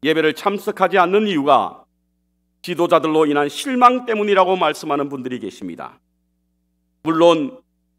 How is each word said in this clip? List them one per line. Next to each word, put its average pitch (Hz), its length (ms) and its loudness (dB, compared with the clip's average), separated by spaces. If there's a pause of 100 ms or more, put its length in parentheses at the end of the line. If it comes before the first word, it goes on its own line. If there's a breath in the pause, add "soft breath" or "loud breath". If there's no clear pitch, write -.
예배를 156 300 0
참석하지 196 640 -2
않는 190 300 2
이유가 139 560 0 (800)
지도자들로 160 640 2
인한 147 220 0
실망 247 560 2
때문이라고 202 500 0
말씀하는 151 540 -2
분들이 127 300 -10
계십니다. 87 600 -14 (1040)
물론 160 580 2 (380)